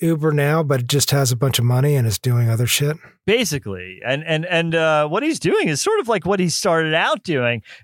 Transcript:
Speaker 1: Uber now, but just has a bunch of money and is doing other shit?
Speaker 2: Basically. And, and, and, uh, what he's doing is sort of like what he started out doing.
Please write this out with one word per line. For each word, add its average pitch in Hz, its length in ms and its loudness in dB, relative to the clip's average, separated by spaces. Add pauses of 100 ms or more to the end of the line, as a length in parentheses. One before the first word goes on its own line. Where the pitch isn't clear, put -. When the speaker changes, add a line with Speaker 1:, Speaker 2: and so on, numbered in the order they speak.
Speaker 1:
Uber 160 320 0
now, 147 300 2
but 135 240 -2
just 139 240 0
has 135 220 2
a 123 40 -2
bunch 131 220 0
of 120 60 0
money 127 320 2
and 120 100 2
is 107 120 -2
doing 120 300 0
other 113 180 0
shit? 147 300 -2 (280)
Speaker 2:
Basically. 107 800 -2
And, 139 200 -2
and, 160 220 -2
and, 165 280 0
uh, 156 340 2
what 190 140 0
he's 302 180 -2
doing 370 280 2
is 147 120 -2
sort 415 200 0
of 240 80 -4
like 208 180 0
what 196 120 0
he 180 100 2
started 160 440 0
out 226 320 0
doing. 120 380 0 (220)